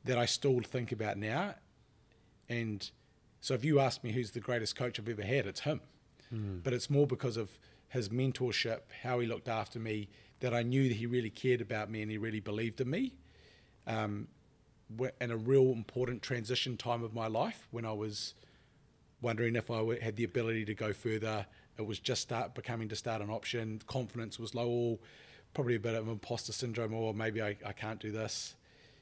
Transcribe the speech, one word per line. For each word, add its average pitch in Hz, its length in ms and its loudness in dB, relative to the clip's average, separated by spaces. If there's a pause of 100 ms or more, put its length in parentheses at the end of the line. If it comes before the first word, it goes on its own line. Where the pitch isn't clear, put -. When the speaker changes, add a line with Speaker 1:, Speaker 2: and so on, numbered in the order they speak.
Speaker 1:
that 127 120 2
I 120 80 4
still 127 360 4
think 117 320 -4
about 104 240 -2
now. 120 380 -2 (920)
And 113 420 -2 (520)
so - 120 0
if 120 120 0
you 151 140 8
ask 131 260 2
me 113 80 0
who's 117 180 0
the 123 80 -6
greatest 117 360 -2
coach 123 240 -2
I've 107 100 -6
ever 107 140 -2
had, 117 240 2
it's - 140 -6
him. 147 200 0 (520)
Speaker 2:
Mm. 98 300 -4
Speaker 1:
But 123 100 2
it's 120 160 -2
more 143 180 8
because 123 300 0
of 107 120 -4 (400)
his 120 200 0
mentorship, 120 720 0 (220)
how 123 160 2
he 120 80 2
looked 113 220 -4
after 110 300 -2
me, 107 280 -2 (320)
that 123 140 0
I 120 100 4
knew 131 240 6
that 120 80 4
he 110 100 -2
really 120 240 2
cared 123 320 4
about 107 280 -2
me 110 120 -4
and 107 80 -2
he 107 80 -2
really 107 220 -2
believed 107 400 -2
in 123 100 0
me. 247 240 0 (720)
Um, 107 420 -2 (720)
wh-, 127 120 0 (100)
in 123 120 -2
a 117 60 -2
real 131 340 8
important 120 500 -2
transition 120 560 -2
time 117 260 0
of 110 100 -6
my 113 140 -2
life, 127 440 0
when 117 140 -4
I 110 80 -2
was 104 400 -4 (880)
wondering 117 360 2
if 113 120 -2
I 113 100 0
w-, 113 200 2
had 113 160 -2
the 117 80 2
ability 113 420 0
to 107 80 -2
go 107 200 0
further, 107 520 0 (320)
it 110 80 -4
was 104 140 -4
just - 220 0
start 123 340 -2
becoming 113 340 -4
to 107 60 -4
start 113 260 -2
an 101 80 -4
option. 110 580 -4
Confidence 113 520 -4
was 113 160 -8
low, 120 140 0
or 120 300 2 (540)
probably 120 220 2
a 110 40 0
bit 113 160 0
of 110 120 -2
imposter 113 460 -4
syndrome, 113 400 -2
or 110 200 0
maybe 110 280 0
I, 101 240 -2
I 101 80 -6
can't 107 260 -6
do 107 120 -6
this. 110 440 -4 (460)